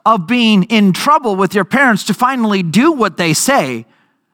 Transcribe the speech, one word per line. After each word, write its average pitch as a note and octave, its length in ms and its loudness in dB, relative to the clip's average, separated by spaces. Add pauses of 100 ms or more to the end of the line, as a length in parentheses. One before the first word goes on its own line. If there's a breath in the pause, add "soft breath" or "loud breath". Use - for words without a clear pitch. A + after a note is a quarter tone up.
of G#3 220 0
being A3 360 2
in G#3 300 2
trouble C#4 420 0
with F#3+ 180 -2
your G3 120 0
parents B3 400 0
to G#3 80 -2
finally A3+ 500 -2
do G#3 280 2
what G#3+ 260 -2
they E3+ 160 0
say. C#3+ 520 -2 (480)